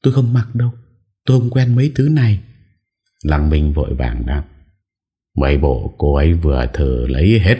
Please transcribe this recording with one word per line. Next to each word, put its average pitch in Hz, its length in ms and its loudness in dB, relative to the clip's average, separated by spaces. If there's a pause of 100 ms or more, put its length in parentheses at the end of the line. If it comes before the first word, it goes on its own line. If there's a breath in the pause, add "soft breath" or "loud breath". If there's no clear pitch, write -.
"Tôi 131 100 2
không 123 200 0
mặc 120 220 -2
đâu, 120 160 -2 (540)
tôi 127 140 2
không 120 100 -2
quen 123 260 0
mấy 139 200 2
thứ 139 140 0
này." 120 300 2 (840)
Lăng 76 260 0
Minh 76 240 0
vội 76 200 -2
vàng 60 320 -4
đáp: 71 180 -4 (920)
"Mấy 69 200 2
bộ 62 400 -2
cô 71 180 0
ấy 80 180 2
vừa 71 400 0
thử 64 340 -2
lấy 87 320 2
hết 98 200 2